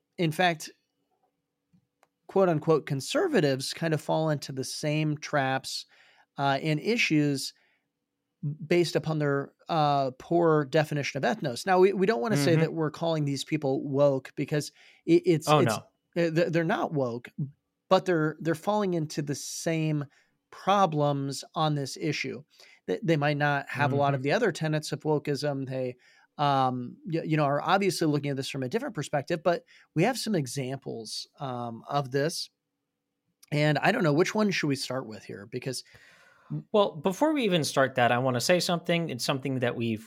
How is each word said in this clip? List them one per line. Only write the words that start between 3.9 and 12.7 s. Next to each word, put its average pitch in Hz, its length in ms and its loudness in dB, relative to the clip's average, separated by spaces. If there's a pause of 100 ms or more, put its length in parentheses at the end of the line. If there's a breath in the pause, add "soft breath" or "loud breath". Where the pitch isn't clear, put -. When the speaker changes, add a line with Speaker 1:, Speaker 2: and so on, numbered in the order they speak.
Speaker 1:
of 151 60 -2
fall 160 300 0
into 147 220 -4
the 131 120 -6
same 151 520 -2
traps, 135 720 -4 (520 soft breath)
uh, 139 240 2
and 151 180 0
issues 151 760 0 (1120)
based 175 300 2
upon 156 220 -2
their, 139 340 -2 (160)
uh, 143 500 0
poor 165 480 4
definition 143 560 -2
of 233 160 0
ethnos. 127 280 -6
Now, 185 120 4
we, 190 140 8
we 190 140 0
don't 226 160 0
wanna 226 140 0
say 165 160 4
Speaker 2:
Mm-hmm. 160 100 4
Speaker 1:
that 151 100 0